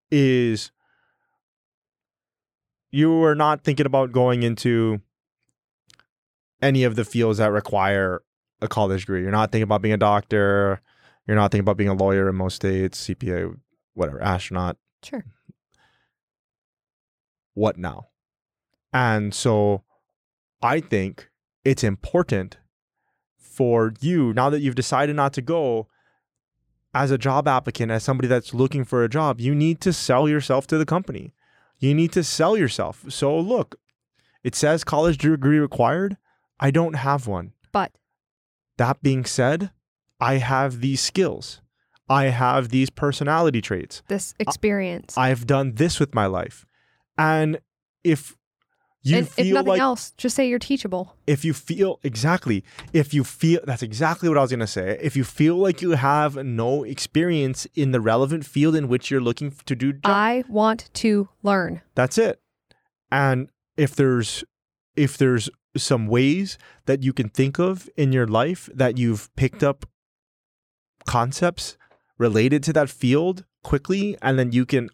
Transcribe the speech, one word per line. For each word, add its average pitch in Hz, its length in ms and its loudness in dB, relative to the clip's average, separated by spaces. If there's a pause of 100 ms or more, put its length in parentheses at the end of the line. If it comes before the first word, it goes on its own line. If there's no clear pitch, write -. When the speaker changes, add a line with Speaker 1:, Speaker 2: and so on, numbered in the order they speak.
(120)
Speaker 1:
is 127 600 2 (2250)
you 160 320 2
are 151 100 4
not 151 300 0
thinking 143 240 0
about 131 240 0
going 123 320 2
into 113 580 0 (1600)
any 135 220 2
of 117 120 0
the 117 80 0
fields 110 360 0
that 107 120 2
require 98 680 0 (400)
a 110 60 -4
college 95 340 -2
degree. 92 220 -4
You're 98 80 -4
not 107 200 0
thinking 110 120 0
about 104 180 0
being 107 140 0
a - 20 -2
doctor. 101 840 2 (460)
You're 107 100 0
not 104 160 2
thinking 101 120 0
about 98 140 2
being 101 120 0
a 98 60 0
lawyer 98 340 2
in 95 60 -2
most 92 220 -4
states, 95 420 -2
C - 160 -8
P 101 160 -8
A, 87 180 -4 (460)
whatever, 76 260 -4
astronaut. 90 560 -4 (240)
Speaker 2:
Sure. - 240 -14 (2250)
Speaker 1:
What 101 240 0
now? 85 300 -12 (840)
And 110 400 0
so 104 500 2 (760)
I 139 200 0
think 98 500 -6 (320)
it's 135 200 0
important 101 720 -2 (800)
for 117 640 0
you, 143 340 0
now 127 180 2
that 147 100 -2
you've 131 140 -2
decided 139 400 0
not 139 180 0
to 135 80 -6
go, 123 460 -2 (1080)
as 135 180 0
a 135 60 2
job 135 280 0
applicant, 127 460 0
as 113 120 -2
somebody 127 260 0
that's 123 240 0
looking 131 320 0
for 120 180 0
a 113 60 0
job, 135 320 -2
you 135 120 0
need 156 280 0
to 185 100 0
sell 143 380 2
yourself 139 380 0
to 160 100 0
the 156 80 2
company. 165 480 -6 (440)
You 139 160 2
need 160 200 2
to 180 100 2
sell 165 320 2
yourself. 110 540 -2
So 143 280 -2
look, 196 380 -2 (680)
it 123 100 -4
says 156 300 0
college 156 320 0
degree 147 420 2
required. 147 560 0 (420)
I 139 140 0
don't 160 220 0
have 135 340 -2
one. 92 240 -8 (220)
Speaker 2:
But 196 180 -2 (840)
Speaker 1:
that 123 260 -2
being 135 220 0
said, 156 460 0 (500)
I 127 140 2
have 131 440 0
these 131 220 -2
skills. - 580 -4 (480)
I 135 200 4
have 127 420 2
these 131 200 2
personality 147 680 0
traits. - 480 -6
Speaker 2:
This 196 320 -6
Speaker 1:
I, 214 40 -2
Speaker 2:
experience. 190 720 -4
Speaker 1:
I've 127 280 0
done 135 280 0
this 156 260 0
with 143 160 -2
my 104 120 2
life. - 380 -6 (520)
And 156 420 2 (460)
if - 320 -2 (640)
you 143 140 2
Speaker 2:
And - 120 0
Speaker 1:
feel - 160 0
Speaker 2:
if 190 80 2
nothing 269 140 4
Speaker 1:
like 190 140 4
Speaker 2:
else, 254 360 -2
just 247 180 -4
say 262 140 2
you're 240 80 0
teachable. 190 580 -6 (120)
Speaker 1:
If 147 180 0
you 160 80 0
feel, 190 480 -2
exactly. 123 600 -2 (280)
If 147 220 2
you 143 100 2
feel, 165 400 0
that's 135 200 -6
exactly 156 440 -2
what 156 120 2
I - 20 6
was 127 80 2
gonna 120 160 -2
say. 98 340 -4
If 151 160 -4
you 135 80 0
feel 160 340 0
like 185 220 0
you 175 120 -2
have 143 460 0
no 131 460 -2
experience 143 920 -2
in 139 160 0
the 127 100 2
relevant 135 460 0
field 156 280 2
in 147 120 -2
which 123 240 -2
you're 135 100 0
looking 120 280 -4
f-, - 160 -18
to 139 100 -2
do 135 180 -2
job 143 120 -12
Speaker 2:
I 214 440 2
want 220 460 0
to 208 340 0 (140)
learn. 180 400 -2 (100)
Speaker 1:
That's 131 240 0
it. 226 240 0 (720)
And 135 380 0 (280)
if 143 180 0
there's, 127 480 2 (520)
if 143 240 0
there's 127 320 2 (260)
some 113 300 0
ways 139 500 2 (300)
that 139 160 0
you 131 100 0
can 110 160 -4
think 135 300 0
of 185 360 -2
in 139 160 2
your 127 140 2
life 120 480 -2
that 127 240 0
you've 117 380 -2
picked - 260 -2
up 139 240 0 (1200)
concepts - 720 -2 (400)
related 120 460 2
to 160 100 -2
that 147 160 2
field 165 560 0 (180)
quickly, 196 600 -2
and 131 160 2
then 123 120 0
you 123 140 2
can 120 280 0